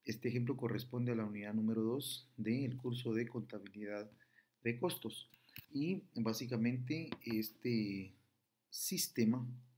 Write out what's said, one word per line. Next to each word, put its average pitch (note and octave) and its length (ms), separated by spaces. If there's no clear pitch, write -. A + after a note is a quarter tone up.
Este - 260
ejemplo B2 280
corresponde A#2+ 540
a A#2 40
la A2 100
unidad G#2 280
número A2 280
dos A#2+ 460
del B2 400
curso A#2+ 360
de A#2 140
contabilidad G#2 800
de A#2+ 160
costos. - 500
Y E3 320
básicamente B2 920
este G#2+ 920
sistema - 800